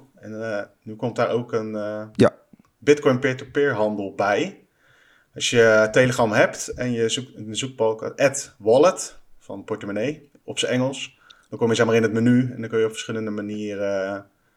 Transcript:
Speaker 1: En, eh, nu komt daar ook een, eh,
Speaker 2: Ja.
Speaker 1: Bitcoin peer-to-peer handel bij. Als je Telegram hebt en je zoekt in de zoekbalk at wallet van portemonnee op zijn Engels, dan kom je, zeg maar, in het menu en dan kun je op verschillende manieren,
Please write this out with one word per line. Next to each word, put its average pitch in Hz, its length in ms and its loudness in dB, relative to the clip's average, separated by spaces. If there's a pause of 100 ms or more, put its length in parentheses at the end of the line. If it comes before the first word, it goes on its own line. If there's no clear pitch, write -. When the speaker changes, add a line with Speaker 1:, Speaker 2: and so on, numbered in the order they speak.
(160)
Speaker 1:
En, 110 420 -8
eh, 101 60 -6 (200)
nu 110 120 -14
komt 113 200 -6
daar 113 140 0
ook 120 240 -2
een, 110 220 -4
eh, 107 280 -6 (100)
Speaker 2:
Ja. - 220 4 (420)
Speaker 1:
Bitcoin 143 420 2
peer-to-peer 131 540 -2
handel 104 420 -2
bij. 107 500 0 (720)
Als - 140 -4
je 110 420 6
Telegram 123 400 4
hebt 151 360 2
en 123 240 -4
je 113 180 0
zoekt 127 260 -8
in 110 140 -14
de 110 60 -10
zoekbalk 113 460 -2 (180)
at - 380 0
wallet 135 600 2 (220)
van 101 240 -14
portemonnee 110 680 -6 (140)
op - 160 -12
zijn - 120 -2
Engels, 127 460 -4 (320)
dan 110 100 -10
kom 117 100 2
je, 113 60 2
zeg 113 100 4
maar, 113 100 4
in 113 80 4
het 107 100 0
menu 123 420 4
en 120 60 -12
dan 113 80 -8
kun 113 100 0
je 110 60 2
op 110 60 0
verschillende 110 400 -8
manieren, 101 960 -6 (300)